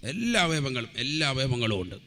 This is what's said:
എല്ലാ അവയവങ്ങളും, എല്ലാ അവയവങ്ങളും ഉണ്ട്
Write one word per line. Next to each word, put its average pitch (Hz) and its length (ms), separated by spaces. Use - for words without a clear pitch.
എല്ലാ 233 320
അവയവങ്ങളും, 139 480
എല്ലാ 151 300
അവയവങ്ങളും 120 500
ഉണ്ട് 90 140